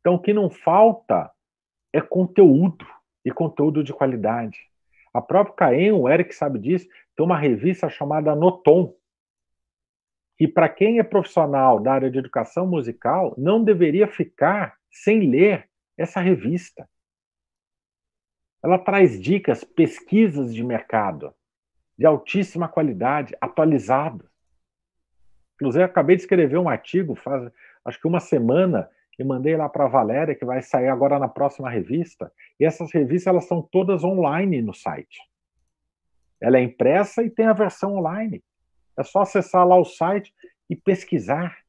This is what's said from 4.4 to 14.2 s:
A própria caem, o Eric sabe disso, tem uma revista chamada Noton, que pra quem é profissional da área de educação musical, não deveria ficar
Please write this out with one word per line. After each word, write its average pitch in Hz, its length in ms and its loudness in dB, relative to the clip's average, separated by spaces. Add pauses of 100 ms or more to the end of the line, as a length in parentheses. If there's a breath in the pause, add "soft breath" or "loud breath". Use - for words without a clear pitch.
A - 80 -2
própria 202 340 0
caem, 196 360 2
o 147 160 2
Eric 170 280 0
sabe 135 240 -4
disso, 175 280 -2 (280 soft breath)
tem 156 100 0
uma 175 120 0
revista 147 520 -2
chamada 151 460 -2
Noton, 170 580 2 (1400)
que 151 120 2
pra 165 180 2
quem 226 320 0
é 220 40 0
profissional 139 760 0
da 127 140 0
área 131 180 0
de 131 80 -4
educação 131 480 -6
musical, 147 720 -4
não 196 260 0
deveria 185 420 2
ficar 180 720 -4 (140)